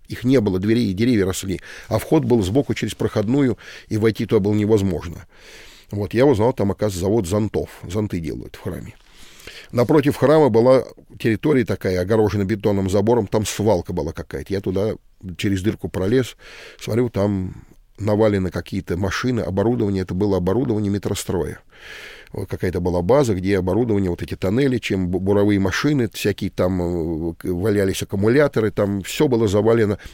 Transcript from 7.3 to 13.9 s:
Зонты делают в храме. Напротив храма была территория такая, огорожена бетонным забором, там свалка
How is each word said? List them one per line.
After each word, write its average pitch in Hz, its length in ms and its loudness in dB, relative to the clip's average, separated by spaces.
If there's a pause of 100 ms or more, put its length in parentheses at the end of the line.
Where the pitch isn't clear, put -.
Зонты 98 340 -4
делают 64 360 -10
в - 60 -20
храме. - 320 -12 (760)
Напротив 131 460 2
храма 147 320 6
была 120 360 6 (340)
территория 120 480 2
такая, 92 340 -2
огорожена 104 440 2
бетонным 98 440 0
забором, 104 380 2
там 107 180 0
свалка 101 480 0